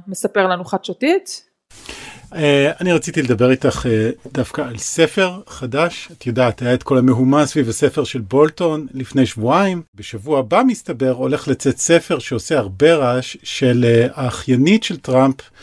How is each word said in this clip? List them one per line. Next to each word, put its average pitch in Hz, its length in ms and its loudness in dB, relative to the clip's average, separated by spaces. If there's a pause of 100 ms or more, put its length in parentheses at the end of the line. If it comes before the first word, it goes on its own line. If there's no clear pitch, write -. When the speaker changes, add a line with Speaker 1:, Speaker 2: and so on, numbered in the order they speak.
Speaker 1:
מספר 196 400 -2
לנו 180 180 -2
חדשותית? - 840 -4 (880)
Speaker 2:
אה, 147 460 4
אני 180 120 0
רציתי 160 300 0
לדבר 123 280 2
איתך, 131 400 0
אה, 110 200 2 (220)
דווקא 135 300 -4
על 120 160 -10
ספר 180 680 0
חדש. 143 640 -4 (100)
את - 80 -12
יודעת, 120 360 0
היה 123 120 0
את 131 80 -2
כל 131 160 2
המהומה 131 480 4
סביב 135 220 0
הספר 139 360 0
של 127 160 -8
בולטון 151 720 0
לפני 131 320 0
שבועיים. 165 560 0 (120)
בשבוע 110 440 -4
הבא, 147 280 2
מסתבר, 139 440 -2
הולך 131 380 -2
לצאת 131 300 0
ספר 165 400 0
שעושה 131 400 -4
הרבה 110 360 2
רעש 127 480 -2
של, 123 460 0
אה, 117 260 4
האחיינית 131 720 2
של 170 120 -6
טראמפ, 131 400 2 (260)